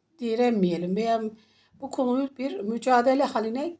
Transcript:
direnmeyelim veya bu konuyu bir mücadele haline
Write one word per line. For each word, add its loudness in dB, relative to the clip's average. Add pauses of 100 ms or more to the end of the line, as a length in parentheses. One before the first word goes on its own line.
(200)
direnmeyelim 0
veya 0 (600)
bu -10
konuyu 0
bir -6
mücadele 2
haline -4